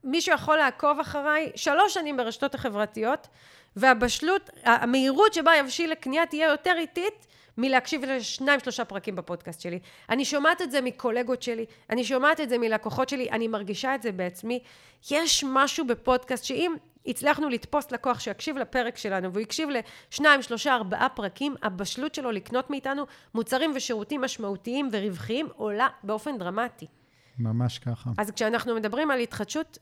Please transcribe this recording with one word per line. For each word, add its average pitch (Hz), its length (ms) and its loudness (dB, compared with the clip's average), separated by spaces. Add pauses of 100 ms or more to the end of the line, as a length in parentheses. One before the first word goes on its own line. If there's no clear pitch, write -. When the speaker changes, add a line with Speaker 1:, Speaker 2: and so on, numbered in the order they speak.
Speaker 1:
מישהו 320 300 2
יכול 302 220 4
לעקוב 294 440 2
אחריי 302 540 -2
שלוש 339 400 4
שנים 294 220 -2
ברשתות 240 380 -2
החברתיות, 220 760 -2 (480)
והבשלות, 262 760 2 (140)
המהירות 262 720 4
שבה 320 220 6
יבשיל 294 340 0
לקנייה 311 360 0
תהיה 311 220 2
יותר 311 300 2
איטית 359 480 -4 (320)
מלהקשיב 254 460 0
לשניים, 269 560 0
שלושה 247 240 -6
פרקים 196 320 -8
בפודקאסט 170 440 -10
שלי. 175 180 -6 (320)
אני 254 140 2
שומעת 311 380 2
את 294 80 -4
זה 277 100 2
מקולגות 247 640 -2
שלי, 226 240 -6 (240)
אני 247 140 0
שומעת 277 360 4
את 285 80 -2
זה 240 100 2
מלקוחות 226 500 0
שלי, 254 220 -4
אני 226 180 0
מרגישה 208 460 -2
את 262 80 -4
זה 220 100 -4
בעצמי. 185 480 -4 (500)
יש 294 380 2
משהו 269 380 2
בפודקאסט 247 580 0
שאם 330 300 0 (320)
הצלחנו 294 420 2
לתפוס 269 440 -2
לקוח 240 280 -2
שיקשיב 254 360 -6
לפרק 247 400 -2
שלנו, 190 360 -4
והוא 208 100 -2
הקשיב 294 260 -4
לשניים, 277 720 2
שלושה, 247 320 0
ארבעה 220 340 0
פרקים, 262 540 -4
הבשלות 202 520 -4
שלו 262 160 -4
לקנות 226 400 -4
מאיתנו 277 340 -4 (300)
מוצרים 262 400 0
ושירותים 247 460 -4
משמעותיים 240 720 -4
ורווחיים 208 640 -4
עולה 214 320 -2 (140)
באופן 214 360 -4
דרמטי. 190 480 -6 (520)
Speaker 2:
ממש 117 400 0
ככה. 123 400 -6
Speaker 1:
אז 208 120 -2
כשאנחנו 233 440 0
מדברים 226 360 0
על 262 100 2
התחדשות 240 600 -4